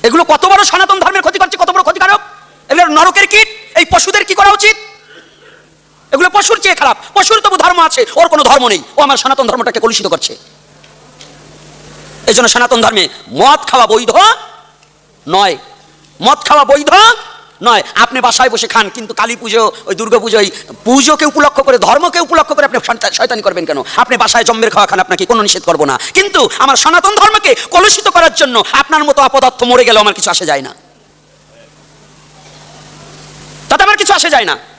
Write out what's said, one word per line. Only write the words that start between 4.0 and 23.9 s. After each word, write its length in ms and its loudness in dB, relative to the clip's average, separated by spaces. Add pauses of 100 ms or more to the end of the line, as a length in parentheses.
কি 100 -4
করা 160 4
উচিত? 240 0 (1400)
এগুলো 180 0
পশুর 300 0
চেয়ে 160 0
খারাপ। 220 0 (160)
পশুর 280 2
তবু 160 0
ধর্ম 220 0
আছে, 260 0 (100)
ওর 120 4
কোনো 160 0
ধর্ম 240 2
নেই, 160 -2 (140)
ও 40 2
আমার 160 0
সনাতন 300 -2
ধর্মটাকে 320 -4
কলুষিত 280 -2
করছে। 300 -6 (1900)
এই 60 0
জন্য 160 2
সনাতন 320 0
ধর্মে 260 0 (220)
মদ 300 2
খাওয়া 280 0
বৈধ 240 0 (1160)
নয়, 300 0 (640)
মদ 160 2
খাওয়া 280 2
বৈধ 240 2 (760)
নয়। 200 0 (120)
আপনি 260 -2
বাসায় 280 0
বসে 180 -4
খান, 220 -2
কিন্তু 240 -14
কালী 220 -4
পুজো, 360 -2 (140)
ওই 100 -4
দুর্গা 240 -2
পুজো, 180 -2
ওই 140 0 (320)
পুজোকে 420 0
উপলক্ষ 360 0
করে, 160 2
ধর্মকে 420 0
উপলক্ষ 340 -2
করে 120 0
আপনি 180 -4
শয়তা-, 280 -6
শয়তানি 300 -4
করবেন 240 -4
কেন? 180 -6 (140)